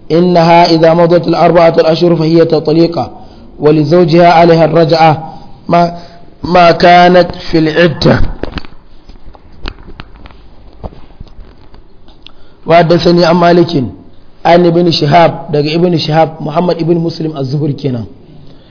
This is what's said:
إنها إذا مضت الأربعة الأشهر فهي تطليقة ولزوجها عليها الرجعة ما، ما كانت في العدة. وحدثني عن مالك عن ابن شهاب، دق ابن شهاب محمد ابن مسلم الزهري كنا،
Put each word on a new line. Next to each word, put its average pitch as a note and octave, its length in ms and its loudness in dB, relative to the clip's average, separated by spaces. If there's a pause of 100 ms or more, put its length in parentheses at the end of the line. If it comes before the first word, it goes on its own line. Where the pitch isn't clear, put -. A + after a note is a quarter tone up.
(120)
إنها E3+ 640 2
إذا D#3+ 180 4
مضت E3+ 340 0
الأربعة E3 520 2
الأشهر D#3+ 360 0
فهي D#3+ 280 2
تطليقة D#3+ 640 -2 (480)
ولزوجها D#3+ 760 2
عليها E3 320 4
الرجعة D#3+ 680 0 (340)
ما، E3+ 260 0 (500)
ما E3+ 260 2
كانت F3 640 4
في - 240 -6
العدة. D#3 640 0 (4000)
وحدثني E3+ 580 2
عن E3 120 0
مالك E3+ 480 0 (640)
عن F3 200 2
ابن E3+ 240 0
شهاب، D#3 420 0 (200)
دق D3 200 -4
ابن E3+ 240 -2
شهاب D3+ 340 -2 (100)
محمد E3 440 -4
ابن E3+ 120 -2
مسلم D#3+ 420 -6
الزهري C#3 340 -6
كنا، B2 320 -8 (680)